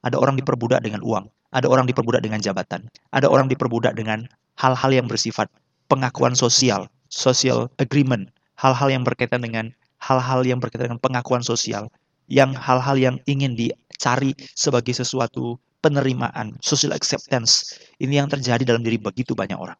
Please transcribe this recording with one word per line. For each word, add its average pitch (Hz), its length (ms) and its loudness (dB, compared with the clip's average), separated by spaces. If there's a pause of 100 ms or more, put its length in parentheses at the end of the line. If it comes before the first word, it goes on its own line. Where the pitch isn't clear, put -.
Ada 127 160 0
orang 135 160 2
diperbudak 123 480 0
dengan 107 160 -6
uang, 107 280 -4 (280)
ada 127 160 0
orang 131 160 4
diperbudak 120 320 0
dengan 107 200 -4
jabatan, 95 440 -4 (320)
ada 135 160 2
orang 135 160 4
diperbudak 120 480 0
dengan 110 320 -4 (320)
hal-hal 131 320 2
yang 123 160 2
bersifat 113 400 -4 (400)
pengakuan 127 480 2
sosial, 113 520 2 (200)
social 123 600 0 (120)
agreement, 131 480 0 (320)
hal-hal 135 320 4
yang 127 160 0
berkaitan 123 320 -2
dengan, 113 320 -6 (320)
hal-hal 131 400 2
yang 127 160 2
berkaitan 123 320 -4
dengan 117 80 -8
pengakuan 123 420 0
sosial, 113 460 -4 (400)
yang 135 260 4
hal-hal 131 460 2
yang 127 160 2 (100)
ingin 135 300 0
dicari 131 800 -2 (180)
sebagai 123 380 0
sesuatu 123 680 -4 (240)
penerimaan, 127 800 0
social - 340 0
acceptance. - 800 -2 (240)
Ini 139 240 2
yang 143 40 -4
terjadi 127 360 0
dalam 117 200 2
diri 113 120 0
begitu 107 400 -4
banyak 98 200 -4
orang. 85 240 -12